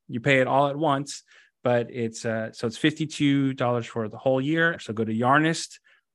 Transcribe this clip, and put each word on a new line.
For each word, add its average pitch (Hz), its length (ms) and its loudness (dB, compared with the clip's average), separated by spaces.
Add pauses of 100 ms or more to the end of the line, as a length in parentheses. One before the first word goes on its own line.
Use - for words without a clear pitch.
You 127 120 -8
pay 135 200 4
it 127 80 4
all 135 200 4
at 143 100 -4
once, 143 460 -2 (400)
but 120 260 2
it's, 113 340 -6
uh, 110 300 -4
so - 140 -6
it's 110 100 -6
fifty-two 143 760 0
dollars 123 320 -2
for 113 240 -6
the - 80 -14
whole 131 220 0
year. 165 400 0
So - 140 -10
go 110 100 -2
to 110 100 -2
yarnist 143 680 2 (360)